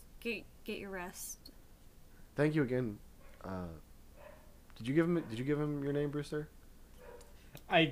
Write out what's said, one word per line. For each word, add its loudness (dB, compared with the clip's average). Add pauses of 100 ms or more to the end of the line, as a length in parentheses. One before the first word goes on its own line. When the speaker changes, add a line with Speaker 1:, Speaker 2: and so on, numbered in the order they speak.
(220)
Speaker 1:
Get, -2 (180)
get -4
your -6
rest. -8 (840)
Speaker 2:
Thank 4
you 6
again. 2 (460)
Uh, -4 (1120)
did -6
you 4
give 8
him, 4
did -4
you 0
give 4
him 0
your 2
name, 2
Brewster? -2 (1200)
Speaker 3:
I 10